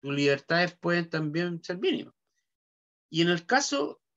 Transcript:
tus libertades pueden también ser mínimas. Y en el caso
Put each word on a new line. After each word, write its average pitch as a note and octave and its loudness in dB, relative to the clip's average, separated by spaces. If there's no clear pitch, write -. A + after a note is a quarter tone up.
tus C#3+ -6
libertades C#3+ 2
pueden E3+ 0
también E3 -4
ser F3+ -8
mínimas. A#3+ -4
Y D#3+ -2
en E3+ 4
el E3+ 0
caso C#4 0